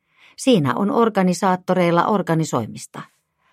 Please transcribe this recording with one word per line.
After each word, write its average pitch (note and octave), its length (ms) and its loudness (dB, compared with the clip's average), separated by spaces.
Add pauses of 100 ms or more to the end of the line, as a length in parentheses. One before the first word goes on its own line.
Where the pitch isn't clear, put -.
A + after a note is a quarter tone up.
(380)
Siinä E3 380 2
on G3 160 -2
organisaattoreilla F#3 1120 0
organisoimista. D#3+ 960 -4 (520)